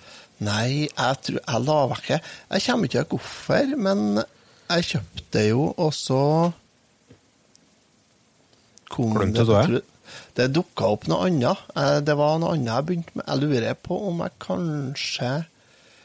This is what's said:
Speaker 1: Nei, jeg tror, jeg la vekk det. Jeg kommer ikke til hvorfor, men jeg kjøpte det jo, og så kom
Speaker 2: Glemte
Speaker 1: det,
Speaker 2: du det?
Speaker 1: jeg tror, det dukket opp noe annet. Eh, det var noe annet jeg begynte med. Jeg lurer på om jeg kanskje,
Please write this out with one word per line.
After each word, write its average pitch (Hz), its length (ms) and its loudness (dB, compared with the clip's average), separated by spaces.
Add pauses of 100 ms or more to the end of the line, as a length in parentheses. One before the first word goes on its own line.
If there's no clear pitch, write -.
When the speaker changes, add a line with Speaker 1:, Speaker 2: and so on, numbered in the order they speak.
(400)
Speaker 1:
Nei, 120 500 0
jeg 127 320 0
tror, - 260 -4
jeg 117 180 0
la 147 220 4
vekk - 200 -4
det. - 140 0 (300)
Jeg 196 140 0
kommer 247 200 2
ikke 123 200 0
til - 0 -
hvorfor, - 720 -2
men 208 460 0 (460)
jeg 170 140 2
kjøpte - 480 -6
det 107 180 2
jo, 131 280 2
og 156 160 2
så 151 600 2 (2250)
kom 113 240 -2
Speaker 2:
Glemte 107 300 2
Speaker 1:
det, - 20 4
Speaker 2:
du 113 80 4
det? 101 60 8
Speaker 1:
jeg 131 80 4
tror, 120 160 0 (520)
det 123 180 2
dukket 151 340 0
opp 107 200 0
noe 175 200 0
annet. 165 300 2 (180)
Eh, 143 240 2
det 147 180 2
var 151 220 2
noe 175 160 0
annet 123 160 -2
jeg 135 160 0
begynte 170 280 -4
med. - 120 -6
Jeg 139 160 0
lurer 131 400 0
på 180 240 -4
om 170 120 -4
jeg - 200 -6
kanskje, 147 920 -4 (720)